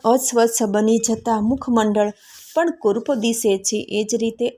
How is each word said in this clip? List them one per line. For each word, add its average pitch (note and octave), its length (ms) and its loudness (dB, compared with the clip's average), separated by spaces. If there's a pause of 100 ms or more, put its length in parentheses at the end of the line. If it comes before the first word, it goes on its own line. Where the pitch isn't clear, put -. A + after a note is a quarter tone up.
અસ્વચ્છ A#3 580 2
બની G#3+ 360 2
જતા A3+ 420 -2
મુખમંડળ G#3+ 720 0 (380)
પણ E4 200 0
કુરૂપ A3+ 440 -2
દિશે A3 440 0
છે, G#3 200 -4 (120)
એ G#3 140 -2
જ G#3+ 100 -4
રીતે A3+ 320 -2 (100)